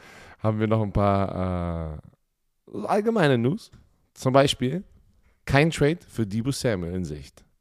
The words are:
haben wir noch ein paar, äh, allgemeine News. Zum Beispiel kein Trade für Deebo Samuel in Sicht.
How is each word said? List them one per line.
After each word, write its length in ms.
haben 200
wir 80
noch 140
ein 120
paar, 1080
äh, 140
allgemeine 500
News. 340
Zum 180
Beispiel 520
kein 260
Trade 280
für 180
Deebo 240
Samuel 440
in 100
Sicht. 400